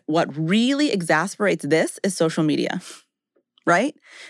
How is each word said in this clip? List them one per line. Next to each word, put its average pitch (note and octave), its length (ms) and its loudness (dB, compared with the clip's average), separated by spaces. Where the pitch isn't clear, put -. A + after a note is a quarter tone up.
what D#3 320 0
really A#3+ 540 2
exasperates F3 720 0
this D#3+ 380 0
is F#3+ 120 -2
social D#3+ 280 0
media, D3+ 380 -2
right? G3+ 300 2